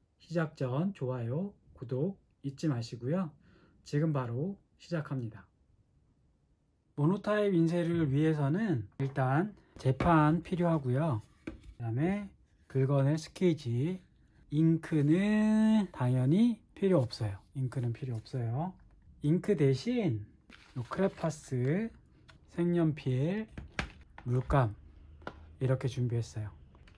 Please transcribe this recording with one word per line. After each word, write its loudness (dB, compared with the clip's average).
시작 -4
전 -2
좋아요, -6
구독 -6
잊지 -6
마시고요. -4
지금 -2
바로 -6
시작합니다. -8
모노타입 2
인쇄를 2
위해서는 0
일단 0
재판 4
필요하고요. 0
그다음에 -4
긁어낼 2
스케이지, -2
잉크는 4
당연히 2
필요 4
없어요. -2
잉크는 -2
필요 -8
없어요. -4
잉크 2
대신 0
요 -6
크레파스, -2
색연필, 0
물감 0
이렇게 0
준비했어요. -4